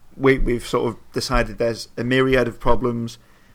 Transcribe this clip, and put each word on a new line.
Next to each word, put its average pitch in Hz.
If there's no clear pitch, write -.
We, 135
we've 123
sort 120
of 107
decided 113
there's 117
a 135
myriad 131
of 113
problems, 117